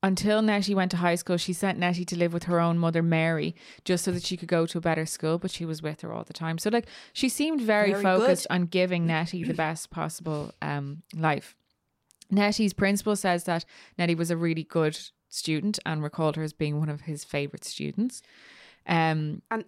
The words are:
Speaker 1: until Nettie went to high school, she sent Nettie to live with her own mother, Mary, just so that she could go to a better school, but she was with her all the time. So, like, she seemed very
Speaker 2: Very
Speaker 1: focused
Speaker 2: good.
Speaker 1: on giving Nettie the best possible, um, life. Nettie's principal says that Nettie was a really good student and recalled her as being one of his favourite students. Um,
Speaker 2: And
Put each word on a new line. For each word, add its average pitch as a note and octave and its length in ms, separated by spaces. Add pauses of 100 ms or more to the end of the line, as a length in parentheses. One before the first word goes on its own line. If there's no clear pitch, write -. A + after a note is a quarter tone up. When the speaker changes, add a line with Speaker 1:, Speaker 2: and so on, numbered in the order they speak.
Speaker 1:
until G3+ 400
Nettie G3+ 320
went F#3 160
to F3+ 60
high F3 180
school, F3 220
she F3+ 160
sent F#3+ 260
Nettie F3+ 260
to F3 120
live E3+ 140
with E3+ 120
her F3 160
own E3+ 180
mother, E3 240
Mary, E3 540 (280)
just F3+ 220
so F#3+ 60
that F3 120
she F3+ 140
could E3 100
go E3 200
to - 100
a E3 40
better D#3+ 260
school, E3 320
but F#3 100
she - 160
was D#3+ 160
with D#3 200
her E3+ 120
all - 100
the - 100
time. E3 260
So, G#3+ 100
like, A#3 160 (260)
she - 160
seemed D4 340
very G#3 300
Speaker 2:
Very G3 120
Speaker 1:
focused G3+ 440
Speaker 2:
good. - 60
Speaker 1:
on F3+ 140
giving F3+ 400
Nettie E3 360
the B3 120
best D#3+ 340
possible, D#3 600 (100)
um, C#3+ 400 (140)
life. D#3 400 (760)
Nettie's G3+ 440
principal G3+ 420
says F3+ 300
that E3+ 200 (320)
Nettie E3+ 180
was E3 140
a E3+ 80
really E3 260
good D#3 340 (320)
student D#3+ 560
and D#3 180
recalled D3+ 320
her D#3 80
as D3+ 100
being D3 260
one D#3 100
of D3 120
his D3 220
favourite C#3+ 400
students. - 580 (680)
Um, D#3 640
Speaker 2:
And A3 180